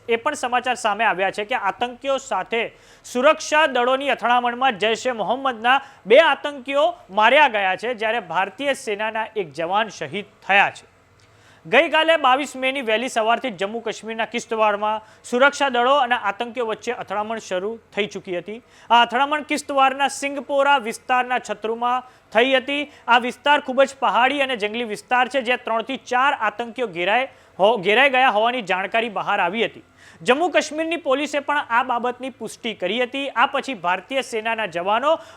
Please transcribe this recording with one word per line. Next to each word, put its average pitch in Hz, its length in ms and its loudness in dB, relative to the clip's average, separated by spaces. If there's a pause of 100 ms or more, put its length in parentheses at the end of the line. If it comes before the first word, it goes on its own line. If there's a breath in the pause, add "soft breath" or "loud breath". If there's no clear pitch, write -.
એ 233 60 2
પણ 294 180 -4
સમાચાર 247 420 -2
સામે 214 280 -2
આવ્યા 190 280 2
છે 208 140 -6
કે 233 100 -4
આતંકીઓ 247 600 -4
સાથે 214 540 -4 (320 soft breath)
સુરક્ષા 302 640 2
દળોની 262 440 0
અથડામણમાં 240 680 0
જૈશ 220 300 -2
એ 254 40 0
મોહમ્મદના 240 720 0 (240 loud breath)
બે 226 140 8
આતંકીઓ 285 760 0 (160)
માર્યા 240 380 6
ગયા 196 280 0
છે, 233 180 -6
જ્યારે 220 260 -2
ભારતીય 196 540 -4
સેનાના 220 640 -4
એક 175 180 -6
જવાન 180 340 -2
શહીદ 175 380 -10 (220)
થયા 190 220 6
છે. - 220 -14 (720 soft breath)
ગઈકાલે 311 520 4
બાવીસ 269 380 0
મેની 262 260 -4
વહેલી 226 280 -2
સવારથી 233 400 0
જમ્મુ 202 300 -6
કાશ્મીરના 220 460 -6
કિશ્તવારમાં 214 760 -2 (220 loud breath)
સુરક્ષા 277 460 2
દળો 247 260 4
અને 247 200 2
આતંકીઓ 226 500 -4
વચ્ચે 220 260 -6
અથડામણ 208 480 -6
શરૂ 202 380 -6 (180)
થઈ 202 120 0
ચૂકી 180 300 -8
હતી. 214 260 -10 (260 loud breath)
આ 233 120 8
અથડામણ 269 400 0
કિશ્તવારના 269 680 0
સિંગપોરા 277 680 0
વિસ્તારના 247 640 -2
છત્રુમાં 233 640 -4 (300 loud breath)
થઈ 262 220 4
હતી. 277 360 -2 (160 loud breath)
આ 240 100 6
વિસ્તાર 254 420 0
ખૂબ 262 240 0
જ 269 160 -2
પહાડી 247 420 2
અને 262 140 -2
જંગલી 214 280 -4
વિસ્તાર 247 440 -2
છે, 269 140 -2
જ્યાં 240 220 -2
ત્રણથી 226 340 -4
ચાર 262 360 0
આતંકીઓ 233 540 -4
ઘેરાય 196 420 0 (300 soft breath)
હો-, 214 180 4
ઘેરાઈ 214 320 4
ગયા 254 200 4
હોવાની 233 320 2
જાણકારી 196 480 -2
બહાર 185 300 -2
આવી 196 260 0
હતી. - 180 -10 (380 loud breath)
જમ્મુ 269 280 2
કાશ્મીરની 320 480 -2
પોલીસે 294 420 -2
પણ 285 180 -2
આ 247 260 0
બાબતની 247 460 -4
પુષ્ટિ 226 440 -10
કરી 208 300 -2
હતી. 269 260 -6
આ 233 160 2
પછી 269 280 -6
ભારતીય 185 480 -4
સેનાના 220 440 -4
જવાનો 208 540 0 (180 loud breath)